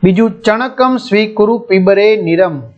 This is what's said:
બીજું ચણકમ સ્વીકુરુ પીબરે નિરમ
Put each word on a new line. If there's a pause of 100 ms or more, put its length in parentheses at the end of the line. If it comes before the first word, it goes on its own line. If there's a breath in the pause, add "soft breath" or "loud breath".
બીજું (140)
ચણકમ
સ્વીકુરુ
પીબરે (160)
નિરમ (220)